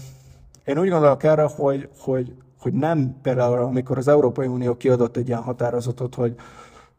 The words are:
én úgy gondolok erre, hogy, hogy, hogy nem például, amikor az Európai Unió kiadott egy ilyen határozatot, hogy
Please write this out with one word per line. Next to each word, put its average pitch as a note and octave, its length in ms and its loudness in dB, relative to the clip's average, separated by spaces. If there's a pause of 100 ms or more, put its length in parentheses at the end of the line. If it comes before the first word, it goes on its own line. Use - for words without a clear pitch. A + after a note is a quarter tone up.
(640)
én C#3 140 -2
úgy F#3+ 100 2
gondolok D3 340 4
erre, D3+ 240 4 (100)
hogy, C#3 320 -2 (100)
hogy, B2+ 360 -4 (240)
hogy A#2+ 140 -4
nem C#3 500 0
például, B2 360 0
amikor B2+ 400 -2
az B2+ 100 -4
Európai C3 380 4
Unió B2 300 -2
kiadott A#2+ 400 0
egy B2 120 -4
ilyen A#2 140 -2
határozatot, A#2+ 720 -6
hogy A#2+ 200 -2 (640)